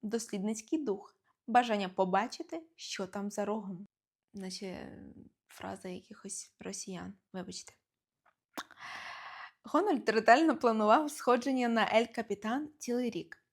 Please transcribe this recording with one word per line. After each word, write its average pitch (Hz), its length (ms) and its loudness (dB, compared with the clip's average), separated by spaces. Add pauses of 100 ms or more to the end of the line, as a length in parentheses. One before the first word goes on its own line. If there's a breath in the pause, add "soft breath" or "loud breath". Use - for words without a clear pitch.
дослідницький 220 840 -2
дух, 208 320 -4 (300)
бажання 226 420 4
побачити, 196 760 0 (140)
що - 300 -8
там 202 240 -6
за 208 140 -4
рогом. 202 420 -6 (480)
Наче 185 640 -12 (500)
фраза 190 400 -12
якихось - 720 -14
росіян, 185 540 -10 (180)
вибачте. 185 400 -12 (1900 loud breath)
Гонольд 320 420 2
ретельно 233 480 8
планував 226 540 4
сходження 247 580 2
на 226 240 2
Ель 226 140 6
Капітан 226 640 -4 (100)
цілий 240 320 -2
рік. - 320 -10 (100)